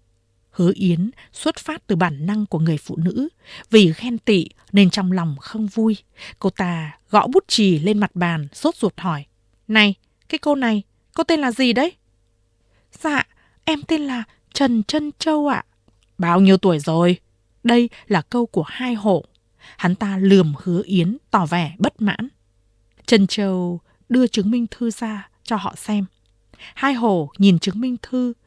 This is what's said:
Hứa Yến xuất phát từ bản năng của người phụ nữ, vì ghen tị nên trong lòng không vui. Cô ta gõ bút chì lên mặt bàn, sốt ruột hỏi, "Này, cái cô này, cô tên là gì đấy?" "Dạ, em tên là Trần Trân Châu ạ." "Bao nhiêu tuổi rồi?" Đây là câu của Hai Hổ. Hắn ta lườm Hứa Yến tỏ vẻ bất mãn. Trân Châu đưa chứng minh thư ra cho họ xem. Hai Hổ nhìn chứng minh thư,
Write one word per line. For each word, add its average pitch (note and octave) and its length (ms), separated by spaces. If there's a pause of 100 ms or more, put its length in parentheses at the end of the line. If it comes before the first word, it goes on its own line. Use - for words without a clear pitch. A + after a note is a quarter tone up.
(500)
Hứa F3 240
Yến F3+ 360 (220)
xuất - 240
phát - 300
từ G3 100
bản D#3+ 300
năng G#3 200
của - 120
người D#3+ 200
phụ - 180
nữ, F3+ 320 (420)
vì G3 280
ghen A#3+ 200
tị G3 280 (260)
nên G3 180
trong F#3 220
lòng E3 280
không A3 260
vui. A3 300 (420)
Cô F#3+ 120
ta E3+ 480 (120)
gõ G#3+ 160
bút E4 220
chì F#3+ 300
lên G#3 200
mặt G3+ 160
bàn, E3+ 380
sốt - 240
ruột - 200
hỏi, D3+ 280 (440)
"Này, G#3+ 260 (340)
cái D#4+ 100
cô D4 160
này, A3+ 280 (320)
cô E4+ 100
tên D#4+ 160
là B3+ 120
gì B3 200
đấy?" D4 200 (1080)
"Dạ, D4 260 (380)
em D4+ 180
tên D#4+ 180
là C4 220 (320)
Trần A#3+ 280
Trân D4+ 360
Châu D4+ 300
ạ." - 160 (540)
"Bao F3 220
nhiêu F#3+ 160
tuổi F3+ 220
rồi?" E3+ 400 (460)
Đây A#3+ 260 (160)
là F3+ 160
câu A#3+ 240
của F#3 200
Hai B3 280
Hổ. G3+ 300 (520)
Hắn F3 180
ta G3 220
lườm F#3+ 420
Hứa F3+ 260
Yến F#3+ 320 (140)
tỏ F#3+ 160
vẻ D#3+ 320
bất - 240
mãn. G#3+ 260 (800)
Trân G3 200
Châu F3+ 540 (280)
đưa B3 180
chứng G#3 240
minh A#3+ 200
thư A#3 200
ra G#3+ 380 (140)
cho A3+ 140
họ F#3+ 200
xem. G#3 280 (680)
Hai C4+ 200
Hổ G3+ 440
nhìn G3 200
chứng G3 220
minh B3 220
thư, B3+ 300 (140)